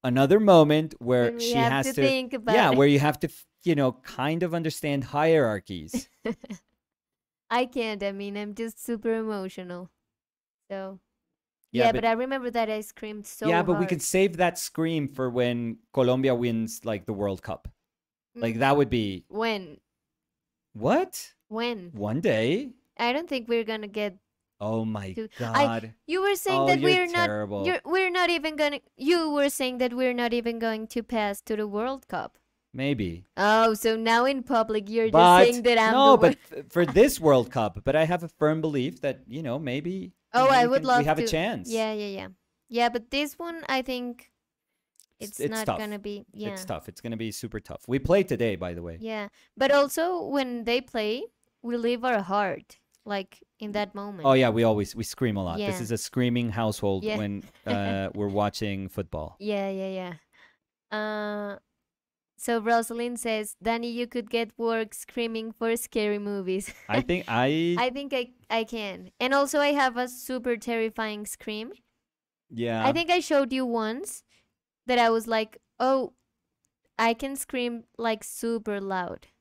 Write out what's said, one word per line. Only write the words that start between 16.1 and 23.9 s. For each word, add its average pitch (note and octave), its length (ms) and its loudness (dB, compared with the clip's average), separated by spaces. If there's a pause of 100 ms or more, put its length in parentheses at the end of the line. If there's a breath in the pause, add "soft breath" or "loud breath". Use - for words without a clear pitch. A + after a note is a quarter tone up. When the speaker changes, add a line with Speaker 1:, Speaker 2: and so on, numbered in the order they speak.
Speaker 1:
wins, A2+ 500 -2
like, G#2+ 220 -6
the A2+ 60 -6
World G2 300 -4
Cup. - 260 -10 (680)
Like, A#2 200 -2
Speaker 2:
Mm. - 40 -4
Speaker 1:
that C3+ 160 4
would C#3 140 2
be G#2 380 -2
Speaker 2:
When? G#3 500 -6 (960)
Speaker 1:
What? A#3 600 -2 (140)
Speaker 2:
When? A3 440 -6
Speaker 1:
One G#2+ 280 -4
day. E3+ 500 0 (260)
Speaker 2:
I A#3+ 160 -2
don't D#4+ 160 -4
think B3 200 -6
we're A#3 160 0
gonna G#3+ 240 -8
get G#3 300 -6 (440)